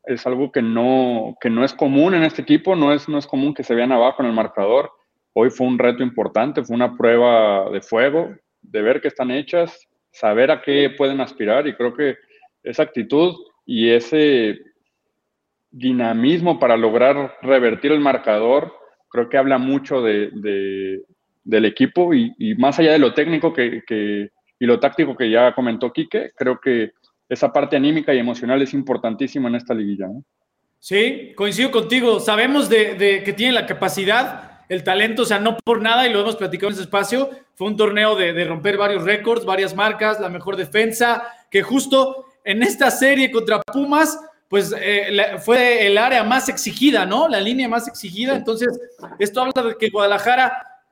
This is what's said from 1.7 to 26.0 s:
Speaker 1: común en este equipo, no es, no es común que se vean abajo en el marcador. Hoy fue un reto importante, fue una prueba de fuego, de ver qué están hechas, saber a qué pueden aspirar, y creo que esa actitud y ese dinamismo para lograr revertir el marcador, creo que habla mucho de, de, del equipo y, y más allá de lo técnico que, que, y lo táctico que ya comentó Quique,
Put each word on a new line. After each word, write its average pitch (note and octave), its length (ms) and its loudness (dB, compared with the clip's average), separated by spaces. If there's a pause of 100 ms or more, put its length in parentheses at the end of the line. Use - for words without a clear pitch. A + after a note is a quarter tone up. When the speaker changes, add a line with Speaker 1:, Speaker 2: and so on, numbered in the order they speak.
Speaker 1:
común D3+ 400 2
en E3 80 2
este D#3 180 -2
equipo, D#3 340 2
no D3 200 2
es, D3 140 -4
no D3 100 -4
es C#3 80 -6
común C#3+ 260 -2
que C#3 100 -10
se A#2+ 120 -2
vean B2 180 2
abajo B2+ 300 2
en A#2+ 80 0
el A2+ 40 -2
marcador. A2 560 0 (440)
Hoy A#2+ 160 4
fue B2+ 160 -2
un B2 120 0
reto A#2+ 240 2
importante, A#2+ 640 -2
fue A#2 100 -6
una B2 220 0
prueba A2+ 720 4
de G2 120 -6
fuego, C#3 480 0 (320)
de - 180 -6
ver B2+ 220 0
qué D3 60 -2
están B2+ 220 -4
hechas, E3 560 -4 (240)
saber A#2 400 2
a D3 120 0
qué C#3+ 340 2
pueden C#3 240 0
aspirar, A#2 460 -2
y C#3 80 -4
creo A#2+ 200 -4
que C#3+ 220 -2 (460)
esa - 220 -2
actitud D3 500 0 (320)
y A#2 240 0
ese A#2+ 680 2 (1120)
dinamismo B2+ 880 0
para A#2+ 180 4
lograr B2 680 2
revertir B2+ 500 2
el D3+ 80 4
marcador, B2+ 720 2 (380)
creo A#2 180 -2
que C#3+ 80 -2
habla C3+ 220 2
mucho C3+ 420 -2
de, G#2 320 0
de, G2 680 -6 (420)
del A2 220 2
equipo F3 480 2
y, A#2 240 2
y A2 160 -2
más C3+ 240 2
allá D#3 140 6
de D#3 60 6
lo C3 140 4
técnico D#3 400 0
que, A#2+ 340 -2
que, G#2 440 -4 (280)
y B2 80 -2
lo A#2 140 4
táctico C#3 340 0
que A#2 160 0
ya A#2+ 240 4
comentó A#2+ 380 -4
Quique, - 420 -4